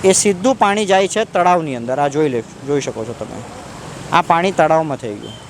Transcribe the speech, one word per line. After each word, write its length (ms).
એ 80
સીધું 440
પાણી 300
જાય 220
છે 160
તળાવની 520
અંદર. 240
આ 80
જોઈ 200
લે, 140
જોઈ 140
શકો 240
છો 80
તમે, 300
આ 100
પાણી 300
તળાવમાં 440
થઈ 180
ગયું. 180